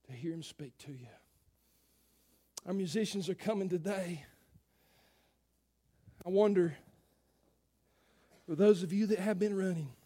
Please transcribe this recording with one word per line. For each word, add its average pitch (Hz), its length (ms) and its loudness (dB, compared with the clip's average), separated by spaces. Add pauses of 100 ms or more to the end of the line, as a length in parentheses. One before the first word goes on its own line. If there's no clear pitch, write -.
to 131 60 -18
hear 143 200 -6
him 165 100 -8
speak 139 360 -16
to 147 140 -16
you. 123 140 -16 (1600)
Our 185 60 -6
musicians 190 560 -2
are 185 60 -2
coming 196 340 -2
today. 180 560 -4 (2000)
I 180 40 -4
wonder, 190 460 4 (1700)
for 160 100 -4
those 196 260 6
of 170 100 -4
you 208 160 2
that 202 100 2
have 196 200 0
been 208 180 0
running 170 360 -2 (140)